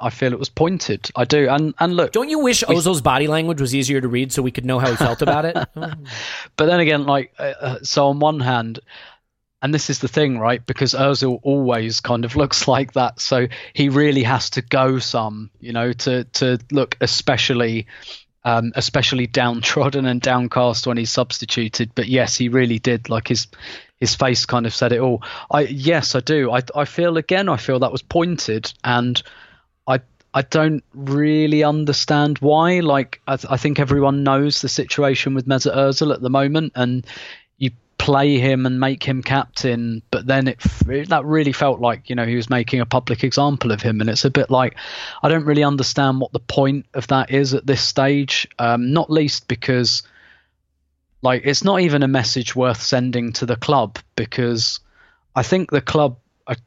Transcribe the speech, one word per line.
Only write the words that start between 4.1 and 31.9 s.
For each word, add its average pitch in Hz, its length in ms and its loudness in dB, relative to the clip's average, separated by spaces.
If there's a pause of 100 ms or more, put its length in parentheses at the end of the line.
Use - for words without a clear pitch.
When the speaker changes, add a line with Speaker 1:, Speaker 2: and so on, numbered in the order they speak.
Speaker 2:
so 139 100 -2
we 127 80 0
could 123 140 -6
know 127 160 0
how 127 100 2
he 117 60 0
felt - 260 0
about 156 220 2
it? 170 120 -2 (180)
Speaker 1:
<laughs> - 20 -14 (800)
But 151 100 2
then 175 140 4
again, 151 240 2
like, 139 340 0
uh, 139 220 -4
uh, 127 220 -6
so 139 260 2
on 143 100 0
one 151 220 2
hand, 117 400 -2 (800)
and 139 100 0
this 147 180 0
is 135 100 -4
the 135 80 -2
thing, 139 320 0
right? 120 260 0
Because 131 260 -2
Ozil 131 520 0
always 123 560 0
kind 117 240 -2
of 117 120 -4
<laughs> 147 60 4
looks - 240 -2
like 135 280 2
that. 123 260 0
So 123 260 0 (280)
he 143 160 2
really 139 340 2
has 123 260 0
to 127 120 -4
go 131 360 2
some, 107 520 -6 (100)
you 117 120 -12
know, 120 200 -2
to, 123 320 -2
to 127 340 0 (140)
look 135 280 0
especially, 120 840 0 (580)
um, 117 300 0
especially 127 540 0
downtrodden 131 800 0
and 123 140 0
downcast 123 680 2
when 117 80 0
he's 117 160 -4
substituted. 117 840 -4
But 113 140 -2
yes, 127 280 2
he 123 120 0
really 120 320 2
did. 117 280 -2
Like, 113 200 -2
his, 120 180 -2 (540)
his 120 140 0
face 127 320 0
kind 120 200 0
of 110 80 -4
said 120 180 2
it 117 80 2
all. 120 220 0 (280)
I, 147 120 4
yes, 139 520 0
I 131 60 0
do. 131 320 0
I, 127 80 2 (140)
I 147 100 0
feel, 170 320 -2
again, 190 320 0
I 143 80 0
feel 127 240 0
that 127 100 0
was 131 120 -4
pointed, 170 720 -2 (120)
and 123 360 0 (680)
I, 131 100 2 (340)
I 139 100 0
don't 156 420 0 (100)
really 151 720 2
understand 147 760 0